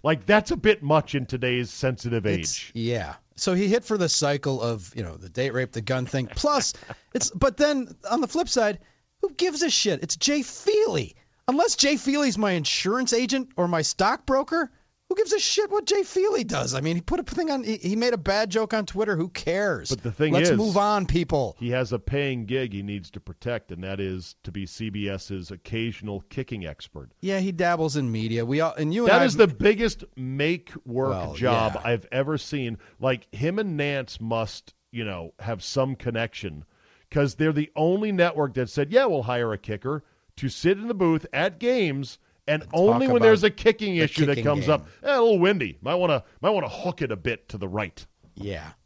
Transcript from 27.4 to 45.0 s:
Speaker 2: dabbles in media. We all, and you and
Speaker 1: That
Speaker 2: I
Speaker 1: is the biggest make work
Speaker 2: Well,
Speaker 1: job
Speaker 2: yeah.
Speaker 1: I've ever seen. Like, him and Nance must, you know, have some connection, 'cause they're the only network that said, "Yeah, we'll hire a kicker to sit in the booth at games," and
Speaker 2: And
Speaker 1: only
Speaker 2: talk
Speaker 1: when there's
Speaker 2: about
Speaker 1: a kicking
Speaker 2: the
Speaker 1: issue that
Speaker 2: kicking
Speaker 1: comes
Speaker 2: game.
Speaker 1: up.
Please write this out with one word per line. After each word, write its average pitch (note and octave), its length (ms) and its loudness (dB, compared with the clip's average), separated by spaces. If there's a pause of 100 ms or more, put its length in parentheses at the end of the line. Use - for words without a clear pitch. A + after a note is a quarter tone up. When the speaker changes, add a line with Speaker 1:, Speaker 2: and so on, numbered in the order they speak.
Speaker 2:
dabbles E3 420 2
in C3 160 0
media. A2+ 340 -2
We C#3 140 0
all, D#3+ 140 0
and D#3 200 -2
you A#3 120 0
and G3 80 6
Speaker 1:
That B3+ 80 8
Speaker 2:
I C#4 40 6
Speaker 1:
is F3+ 120 0
the G#3+ 100 8
biggest G#3 560 2 (140)
make C#3 560 -4 (120)
work B2+ 260 -2
Speaker 2:
Well, F2 240 -6
Speaker 1:
job A2+ 400 2
Speaker 2:
yeah. - 140 -8
Speaker 1:
I've A2+ 220 -2
ever C#3 260 0
seen. B2 400 -6 (220)
Like, B2+ 340 -2
him D#3+ 260 -2
and F#3 180 -2
Nance C#3+ 420 -4
must, A2+ 540 -4 (180)
you A#2 140 -6
know, F2 340 -8
have G2 240 -6
some C3+ 320 -2
connection, A2+ 720 -6 (440)
'cause C#3+ 260 0
they're D#3 180 2
the D3+ 240 -2
only F#3+ 340 2
network D#3 440 2
that B2 140 -2
said, C#3+ 220 -2
"Yeah, C4 140 6
we'll D3+ 180 0
hire A#2+ 300 0
a G2+ 40 -4
kicker B2+ 460 -6 (320)
to C3+ 140 -4
sit F#3+ 280 2
in A3 120 -8
the A#3+ 40 -2
booth E3 380 2
at D#3+ 300 -2
games," F3+ 580 0 (300)
and D#3 120 2
Speaker 2:
And - 120 -14
Speaker 1:
only A#3 340 4
Speaker 2:
talk B3+ 60 4
Speaker 1:
when A#3+ 80 6
there's A3 220 8
Speaker 2:
about - 160 2
Speaker 1:
a - 40 -6
kicking G#3+ 340 4
Speaker 2:
the D#3+ 60 4
Speaker 1:
issue D3+ 220 2
that C#3 100 2
Speaker 2:
kicking A#2 100 -2
Speaker 1:
comes C#3+ 220 2
Speaker 2:
game. D3+ 80 4
Speaker 1:
up. D2 120 -6 (160)